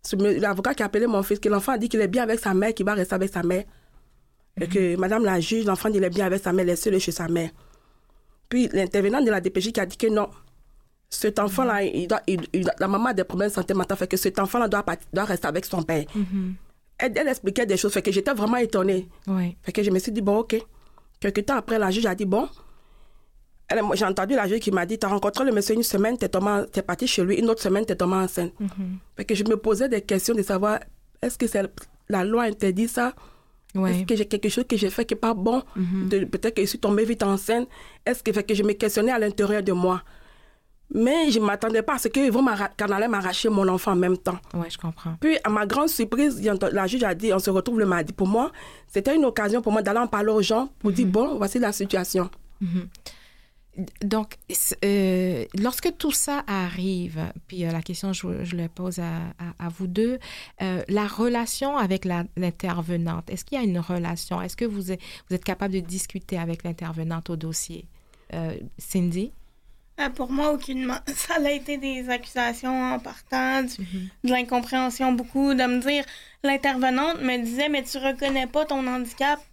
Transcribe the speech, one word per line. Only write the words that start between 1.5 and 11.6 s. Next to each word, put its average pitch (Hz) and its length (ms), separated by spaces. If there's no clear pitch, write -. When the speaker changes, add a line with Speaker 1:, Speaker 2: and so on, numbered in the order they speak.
Speaker 1:
a 233 40
dit 226 100
qu'il 220 140
est 196 60
bien 240 160
avec 226 160
sa 196 160
mère, 208 180
qu'il 190 120
va 208 100
rester 185 180
avec 190 180
sa 175 120
mère. 180 200
Et 170 80
que 180 260
Speaker 2:
Mhm. 185 60
Speaker 1:
madame 214 240
la 185 160
juge, 220 260
l'enfant, 202 280
il 196 100
est 180 60
bien 190 160
avec 190 160
sa 180 100
mère, 185 140
laissez-le 175 320
chez 185 140
sa 165 160
mère. 165 240
Puis 247 240
l'intervenant 202 480
de 233 80
la 196 100
D 185 120
P 185 100
J 220 100
qui 226 80
a 190 60
dit 185 120
que 226 100
non, 214 220
cet - 300
enfant-là, 208 440